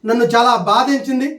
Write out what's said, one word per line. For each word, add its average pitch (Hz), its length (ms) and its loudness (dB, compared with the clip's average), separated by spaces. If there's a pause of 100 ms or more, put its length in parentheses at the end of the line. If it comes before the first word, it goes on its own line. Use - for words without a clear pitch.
నన్ను 233 200 0
చాలా 240 320 2
బాధించింది. 262 720 -2 (100)